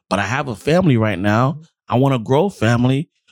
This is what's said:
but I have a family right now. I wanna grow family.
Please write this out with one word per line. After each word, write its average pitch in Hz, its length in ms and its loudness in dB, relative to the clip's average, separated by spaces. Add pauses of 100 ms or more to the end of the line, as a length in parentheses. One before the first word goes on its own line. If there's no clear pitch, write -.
but 98 120 -2
I - 20 0
have 131 240 -4
a 117 80 -10
family 147 420 2
right 107 220 0
now. 113 420 0 (280)
I 110 80 0
wanna 135 240 2
grow 139 280 0
family. 127 640 0 (220)